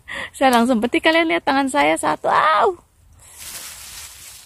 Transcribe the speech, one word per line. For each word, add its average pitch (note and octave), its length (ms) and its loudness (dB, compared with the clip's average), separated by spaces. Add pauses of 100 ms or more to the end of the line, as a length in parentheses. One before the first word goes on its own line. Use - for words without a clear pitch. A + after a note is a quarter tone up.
(340)
Saya C4 200 2
langsung A#3 240 4
petik, B3 240 -2
kalian E4 240 2
lihat E4+ 160 -2
tangan C4+ 280 0
saya D4+ 280 2
satu. - 320 -2
Au! F4 480 2 (1700)